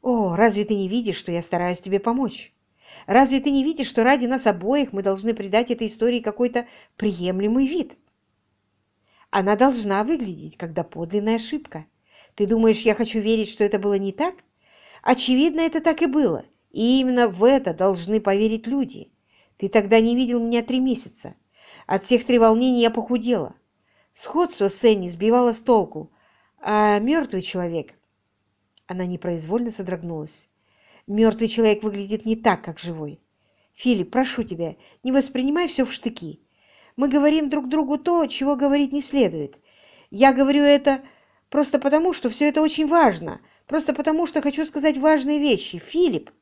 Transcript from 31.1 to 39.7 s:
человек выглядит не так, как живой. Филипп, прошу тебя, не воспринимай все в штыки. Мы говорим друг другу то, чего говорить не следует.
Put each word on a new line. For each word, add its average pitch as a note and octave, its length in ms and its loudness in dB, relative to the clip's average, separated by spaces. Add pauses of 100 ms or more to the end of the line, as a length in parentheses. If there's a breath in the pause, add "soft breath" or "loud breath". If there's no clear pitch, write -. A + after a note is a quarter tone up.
человек A3 380 2
выглядит G3+ 400 -6
не A3 100 0
так, A3 300 0
как E3 160 -14
живой. D#3 400 -12 (540)
Филипп, G#3+ 360 0
прошу B3+ 320 -2
тебя, E3+ 320 -8 (300 soft breath)
не B3+ 80 -2
воспринимай C#4 560 0
все C4+ 180 -2
в C4 60 -10
штыки. E3+ 480 -10 (560 soft breath)
Мы C4+ 100 0
говорим D4 420 2
друг C4 200 -4
другу C#4+ 280 -2
то, E4+ 300 0
чего C4+ 300 -2
говорить C#4 340 2
не C#4 100 -4
следует. E3 600 -2 (500 soft breath)